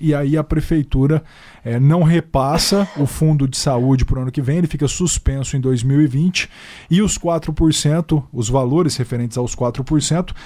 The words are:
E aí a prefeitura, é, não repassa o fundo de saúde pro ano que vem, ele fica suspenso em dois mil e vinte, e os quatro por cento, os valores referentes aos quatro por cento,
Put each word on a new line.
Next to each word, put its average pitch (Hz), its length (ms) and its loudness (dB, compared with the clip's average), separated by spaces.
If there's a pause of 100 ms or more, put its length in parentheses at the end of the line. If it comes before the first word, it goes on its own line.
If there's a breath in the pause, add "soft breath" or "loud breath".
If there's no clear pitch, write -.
E 151 140 2
aí 143 220 0
a 151 60 2
prefeitura, 151 800 0 (400 loud breath)
é, 117 160 -4
não 156 240 4
repassa 165 960 2
o 143 100 0
fundo 151 400 2
de 127 120 -4
saúde 127 480 2
pro 131 160 -2
ano 127 100 -6
que 147 100 -6
vem, 139 140 0
ele 175 100 2
fica 143 220 -2
suspenso 139 640 -2
em 135 60 0
dois 127 220 0
mil 135 180 2
e 156 60 6
vinte, 151 440 0 (400 loud breath)
e 180 120 4
os - 160 -2
quatro 165 340 -2
por 160 220 2
cento, 156 580 0
os 113 160 -4
valores 139 480 0
referentes 120 400 -4
aos 123 180 -4
quatro 123 300 -4
por 151 160 0
cento, 170 340 -2 (120 loud breath)